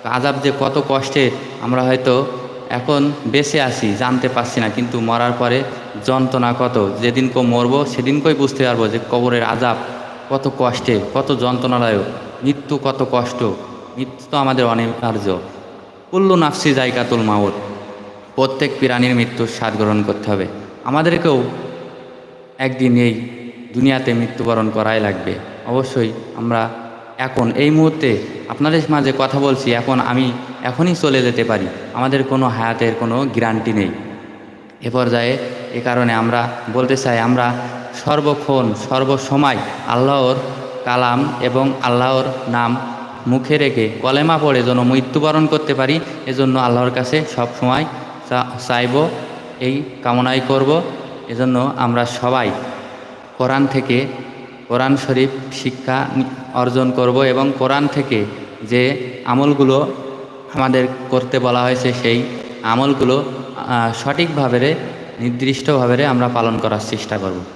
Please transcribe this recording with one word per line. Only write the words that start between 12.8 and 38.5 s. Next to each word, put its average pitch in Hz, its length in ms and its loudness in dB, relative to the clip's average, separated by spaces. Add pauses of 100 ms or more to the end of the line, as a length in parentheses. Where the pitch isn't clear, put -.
কষ্ট। 120 300 -2 (540)
মৃত্যু 131 340 -10
তো 151 60 -2
আমাদের 131 300 2
অনিবার্য। 113 760 0 (680)
কুল্লু 190 260 4
নাফসি 151 380 2
যায়কাতুল 123 460 2
মাউত, 104 320 2 (840)
প্রত্যেক 135 360 2 (100)
প্রাণীর 123 340 2
মৃত্যুর 120 420 0
স্বাদ 110 200 -2
গ্রহণ 107 260 2
করতে 104 280 -2
হবে। 95 160 0 (380)
আমাদেরকেও 160 580 2 (1160)
একদিন 127 380 2
এই 120 180 4 (600)
দুনিয়াতে 127 400 2
মৃত্যুবরণ 113 560 0
করাই 110 300 0
লাগবে। 95 340 -2 (320)
অবশ্যই 123 460 0 (240)
আমরা 113 340 -2 (480)
এখন 127 380 0
এই 147 140 4
মুহূর্তে 156 800 2
আপনাদের 156 420 2
মাঝে 135 280 4
কথা 135 200 0
বলছি, 135 360 2
এখন 123 260 2
আমি 123 320 0 (300)
এখনই 160 320 2
চলে 135 280 4
যেতে 120 220 2
পারি, 101 220 0 (280)
আমাদের 131 300 2
কোনো 135 240 2
হায়াতের 113 520 0
কোনো 120 340 0
গ্যারান্টি 113 380 0
নেই। 98 180 0 (880)
এ 120 100 -6
পর্যায়ে 120 480 2 (340)
এ 120 120 -4
কারণে 123 300 2
আমরা 117 340 2 (240)
বলতে 127 240 2
চাই, 123 220 0
আমরা 120 360 2 (500)
সর্বক্ষণ 143 720 2 (140)